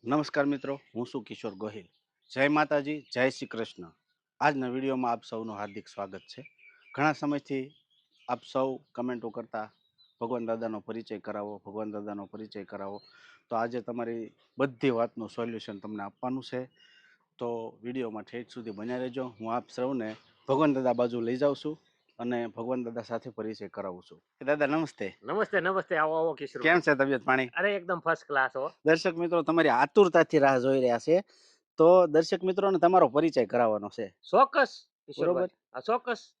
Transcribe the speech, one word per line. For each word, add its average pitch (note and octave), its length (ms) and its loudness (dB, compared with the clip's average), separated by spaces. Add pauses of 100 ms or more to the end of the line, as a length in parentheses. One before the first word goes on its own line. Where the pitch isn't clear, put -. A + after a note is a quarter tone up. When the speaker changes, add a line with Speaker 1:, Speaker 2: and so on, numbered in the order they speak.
Speaker 1:
નમસ્કાર C#3+ 400 0
મિત્રો, C#3 340 -4 (160)
હું A#2 180 -4
છું B2+ 100 -8
કિશોર G#2+ 300 -12
ગોહિલ. G#2 340 -12 (460)
જય C3+ 140 2
માતાજી, D3 640 0
જય B2+ 160 2
શ્રી B2+ 180 -10
કૃષ્ણ. G2+ 440 -10 (480)
આજના C3+ 300 0
વીડિયોમાં B2+ 420 -2
આપ A2+ 120 -4
સૌનું A2+ 320 -10
હાર્દિક G2+ 320 -10
સ્વાગત F#2+ 320 -12
છે. - 360 -20 (400)
ઘણા D3 180 2
સમયથી C#3+ 640 -6 (520)
આપ B2 160 -6
સૌ C3 360 -4 (120)
કમેન્ટો A#2+ 380 -6
કરતા, A2 440 -10 (480)
"ભગવાન A#2 240 -4
દાદાનો A2+ 340 -6
પરિચય A2 400 -10
કરાવો, G#2 460 -10
ભગવાન G#2+ 260 -10
દાદાનો G#2 340 -10
પરિચય G#2 380 -14
કરાવો." G2 380 -12 (480)
તો A#2+ 60 -4
આજે A#2 260 -4
તમારી A#2 500 -8 (260)
બધી C3 320 -2
વાતનું A#2 400 -2
સોલ્યુશન A2+ 500 -8
તમને G#2 240 -10
આપવાનું B2+ 400 -8
છે. B2+ 260 -10 (680)
તો A#2 440 -8
વીડિયોમાં A2+ 420 -6
ઠેઠ A#2+ 260 -12
સુધી A#2 220 -12
બન્યા A2+ 260 -8
રહેજો. B2+ 440 -8
હું A2+ 140 -4
આપ A#2+ 140 -6
સૌને B2 460 -4 (320)
ભગવાન C#3+ 260 4
દાદા B2+ 200 2
બાજુ A#2+ 280 0
લઈ A#2 160 -2
જાઉં C#3+ 180 2
છું D3+ 260 -10 (380)
અને A#2+ 280 -4
ભગવાન A#2 360 -6
દાદા A#2 180 -8
સાથે A#2 280 -8
પરિચય G#2+ 380 -10
કરાવું F#2 440 -10
છું. E2 100 -20 (200)
એ C3 40 -8
દાદા D3 200 2
નમસ્તે. C#3 580 -2
Speaker 2:
નમસ્તે, F#3+ 360 0
નમસ્તે. F#3 380 -2
આવો, D#3 180 2
આવો D#3+ 180 0
કિશોર. C3+ 280 -10
Speaker 1:
કેમ E3 180 6
છે D3+ 160 4
તબિયત C3+ 280 2
પાણી? C3 240 2
Speaker 2:
અરે, F#3+ 280 -2
એકદમ F3 240 -4
ફર્સ્ટ D#3+ 280 -4
ક્લાસ C3+ 280 0
હો. C3 160 -4 (140)
Speaker 1:
દર્શક E3 300 4
મિત્રો, E3+ 260 0
તમારી D#3+ 280 4
આતુરતાથી D#3+ 680 6
રાહ C3+ 200 6
જોઈ C3 220 2
રહ્યા A#2+ 160 2
છે. E3+ 260 2 (540)
તો F3 300 10
દર્શક E3 360 2
મિત્રોને F#3+ 360 2
તમારો E3+ 280 8
પરિચય C3+ 380 2
કરાવવાનો G#2+ 440 0
છે. G2+ 260 -10 (140)
Speaker 2:
ચોક્કસ, C4+ 580 2 (180)
કિશોરભાઈ. D3+ 280 -2
Speaker 1:
બરોબર? F#3 160 -2 (240)
Speaker 2:
હા, B2+ 60 -8
ચોક્કસ. A3+ 600 -4